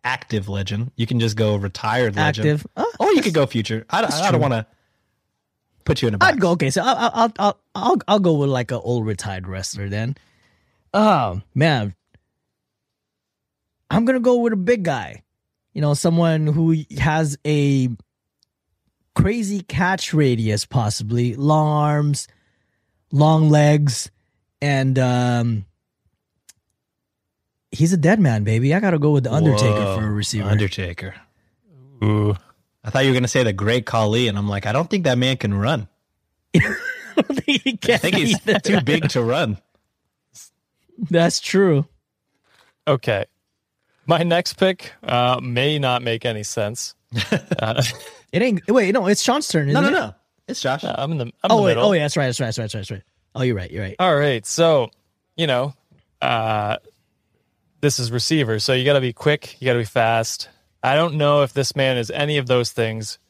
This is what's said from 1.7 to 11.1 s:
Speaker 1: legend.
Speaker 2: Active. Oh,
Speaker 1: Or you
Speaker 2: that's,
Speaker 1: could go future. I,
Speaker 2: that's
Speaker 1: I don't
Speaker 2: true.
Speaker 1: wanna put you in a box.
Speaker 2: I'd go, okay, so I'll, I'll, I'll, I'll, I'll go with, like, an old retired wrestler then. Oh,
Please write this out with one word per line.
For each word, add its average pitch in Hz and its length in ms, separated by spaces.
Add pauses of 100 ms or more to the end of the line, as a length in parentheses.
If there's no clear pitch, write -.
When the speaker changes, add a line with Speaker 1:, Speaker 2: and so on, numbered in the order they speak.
Speaker 1:
legend. 156 300
Speaker 2:
Active. 147 280
Oh, 466 240
Speaker 1:
Or - 100
you 392 60
Speaker 2:
that's, 254 120
Speaker 1:
could 170 60
go 147 120
future. 113 440
I, 196 120
Speaker 2:
that's 175 140
Speaker 1:
I 165 80
don't 190 100
Speaker 2:
true. 160 80
Speaker 1:
wanna 120 260 (1160)
put - 160
you 120 80
in 104 40
a 101 40
box. 370 160
Speaker 2:
I'd 262 80
go, 175 100
okay, 151 180
so 175 140
I'll, 233 300
I'll, 233 260
I'll, 202 200 (160)
I'll, 226 220 (120)
I'll 208 100
go 175 140
with, 143 160
like, 127 220
an 120 120
old 117 220
retired 95 420
wrestler 95 400
then. 110 300 (760)
Oh, 143 480 (140)